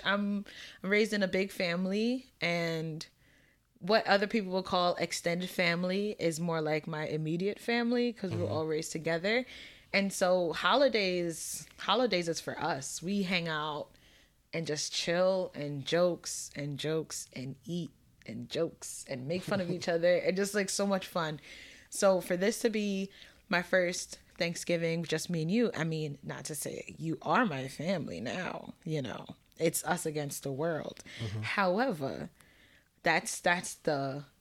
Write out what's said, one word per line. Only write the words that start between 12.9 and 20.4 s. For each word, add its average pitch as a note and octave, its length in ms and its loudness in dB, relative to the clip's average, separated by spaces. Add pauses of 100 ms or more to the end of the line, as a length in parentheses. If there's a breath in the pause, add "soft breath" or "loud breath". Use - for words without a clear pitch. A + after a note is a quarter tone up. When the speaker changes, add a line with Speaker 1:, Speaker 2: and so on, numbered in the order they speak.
Speaker 1:
We G3 220 0
hang F3 240 0
out D3+ 400 -4 (680 soft breath)
and E3 140 -4
just D3+ 260 -2
chill F#3 640 2
and C#3+ 300 -6
jokes - 720 0
and C#3+ 200 -6
jokes D#3 560 -4
and C3+ 220 -8 (100)
eat E3+ 260 -4 (340)
and A#2+ 240 -10
jokes - 580 -4
and C3 220 -8
make F#3 140 -2
fun G3 180 -2
of F3 100 -2
each F3 180 -2
Speaker 2:
<laughs> E3+ 60 4
Speaker 1:
other E3+ 220 6
and F3+ 180 2
just, G3 180 0